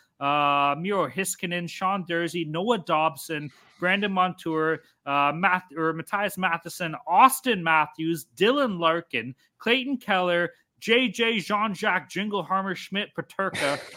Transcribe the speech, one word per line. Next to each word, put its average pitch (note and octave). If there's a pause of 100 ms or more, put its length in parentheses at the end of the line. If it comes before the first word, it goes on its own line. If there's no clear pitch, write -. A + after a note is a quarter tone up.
(220)
uh, C#3+
Miro F3+
Heiskanen, F3
Sean F#3+
Durzi, E3+
Noah F#3+
Dobson, D#3 (260)
Brandon G3
Montour, D#3+ (220)
uh, C#3+
Math-, F3+
or D#3+
Matthias F#3
Matheson, E3 (100)
Austin A3+
Matthews, D#3+ (100)
Dylan A3+
Larkin, D#3+ (220)
Clayton B3+
Keller, F3 (300)
J A#3+
J A3+
Jean-Jacques G3+
Jingleheimer F#3+
Schmidt G3
Paterka, D3+ (180)